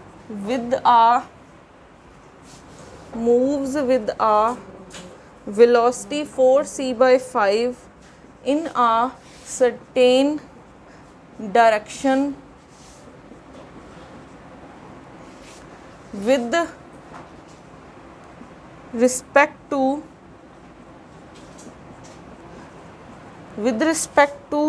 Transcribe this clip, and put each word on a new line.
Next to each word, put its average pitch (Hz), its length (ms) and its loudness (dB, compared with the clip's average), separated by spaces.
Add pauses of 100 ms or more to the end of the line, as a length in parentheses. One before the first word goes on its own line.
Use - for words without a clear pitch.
(520)
with 247 280 -4 (200)
a, 233 240 2 (1900)
moves 254 600 0 (160)
with 220 180 0 (100)
a 220 380 2 (880)
velocity 240 800 2
four 262 400 2
C 254 280 -6
by 254 240 4
five 240 600 -2 (760)
in 320 120 -2 (100)
a 240 360 0 (340)
certain 262 960 0 (1120)
direction 262 840 0 (4000)
with 240 280 0 (2500)
respect 277 520 0 (120)
to, 277 340 -2 (3500)
with 220 240 -2
respect 285 720 0
to 294 180 -2